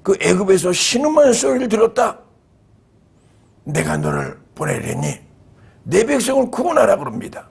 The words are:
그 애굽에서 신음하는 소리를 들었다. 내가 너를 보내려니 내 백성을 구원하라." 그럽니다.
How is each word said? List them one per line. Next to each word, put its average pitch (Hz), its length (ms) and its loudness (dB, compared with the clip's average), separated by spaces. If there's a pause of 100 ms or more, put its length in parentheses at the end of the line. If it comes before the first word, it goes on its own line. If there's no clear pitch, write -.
그 190 180 0
애굽에서 180 540 2
신음하는 285 600 2
소리를 254 360 0
들었다. 226 480 0 (1500)
내가 151 320 -2
너를 147 400 -4 (180)
보내려니 147 640 -6 (640)
내 208 220 2
백성을 262 440 0
구원하라." 302 480 2
그럽니다. - 540 -12